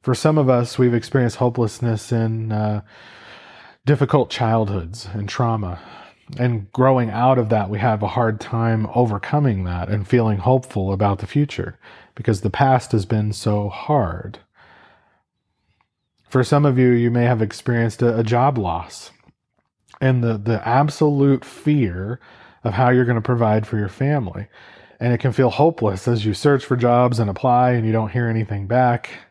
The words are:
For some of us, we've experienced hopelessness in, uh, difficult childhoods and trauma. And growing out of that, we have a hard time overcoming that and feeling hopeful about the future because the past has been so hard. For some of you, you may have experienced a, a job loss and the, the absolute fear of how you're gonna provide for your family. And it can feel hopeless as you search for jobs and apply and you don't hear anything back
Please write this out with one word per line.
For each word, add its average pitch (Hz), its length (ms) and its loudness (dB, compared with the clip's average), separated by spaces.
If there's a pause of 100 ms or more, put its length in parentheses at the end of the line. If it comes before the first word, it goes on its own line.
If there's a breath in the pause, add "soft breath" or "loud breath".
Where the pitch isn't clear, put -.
For 131 80 0
some 156 240 2
of 131 120 4
us, 120 280 0
we've 123 160 4
experienced 120 440 0
hopelessness 120 760 -2
in, 113 400 -2
uh, 107 300 -2 (1040 loud breath)
difficult 143 420 2
childhoods 104 800 -2
and 101 160 -8
trauma. 104 520 -4 (580 loud breath)
And 117 340 -4
growing 127 380 2
out 123 300 2
of 110 100 -2
that, 104 220 0
we 104 80 -4
have 107 240 0
a 101 60 -2
hard 113 300 -2
time 113 540 -2
overcoming 117 720 0
that 87 260 -6
and 101 180 -2
feeling 110 300 2
hopeful 98 560 -2
about 101 240 0
the - 80 -8
future - 540 -4 (340 loud breath)
because 110 280 -2
the 98 100 -2
past 135 400 2
has 104 160 0
been 107 260 -2
so 104 340 -2
hard. 101 720 -4 (1900 soft breath)
For 127 140 2
some 147 240 4
of 127 100 2
you, 127 140 6
you 120 180 4
may 120 140 2
have 120 180 2
experienced 117 600 -2
a, 117 160 2
a 117 40 0
job 120 360 2
loss 85 500 -6 (880)
and 127 240 2
the, 113 140 0
the 104 300 -2
absolute 139 760 2
fear 110 760 -2 (440 loud breath)
of 104 100 -2
how 123 180 4
you're 127 140 4
gonna 117 160 0
provide 110 440 0
for 110 140 -4
your 98 100 -4
family. 135 560 -4 (540 loud breath)
And 123 140 2
it 113 60 0
can 127 120 0
feel 127 180 2
hopeless 117 580 0
as 113 200 0
you 101 80 -2
search 143 280 2
for 131 120 -2
jobs 123 420 2
and 110 100 0
apply 123 440 2
and 113 160 0
you 110 40 0
don't 110 200 -2
hear 120 160 -2
anything 104 400 -4
back 120 420 0 (220)